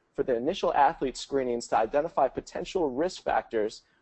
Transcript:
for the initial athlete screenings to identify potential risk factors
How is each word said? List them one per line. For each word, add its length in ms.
for 100
the 120
initial 380
athlete 420
screenings 520
to 100
identify 500
potential 640
risk 320
factors 600